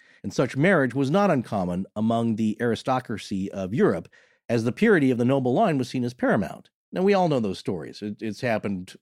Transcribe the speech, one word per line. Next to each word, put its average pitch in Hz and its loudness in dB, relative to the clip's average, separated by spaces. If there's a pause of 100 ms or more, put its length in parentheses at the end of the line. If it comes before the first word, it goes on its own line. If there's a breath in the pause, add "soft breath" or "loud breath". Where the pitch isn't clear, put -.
(220 soft breath)
And 104 -10
such 131 -2
marriage 147 2
was 135 0
not 196 2
uncommon 95 -2 (120)
among 113 0
the 107 -2
aristocracy 113 -4
of 95 -6
Europe, 123 2 (400 soft breath)
as 117 2
the 120 0
purity 175 4
of 120 2
the 120 2
noble 127 2
line 170 2
was 123 -2
seen 127 -4
as 123 -4
paramount." 160 -2 (240)
Now, 175 0
we 202 4
all 185 4
know 139 2
those 98 -2
stories. 82 -8
It, 104 -8
it's 107 -6
happened 104 -2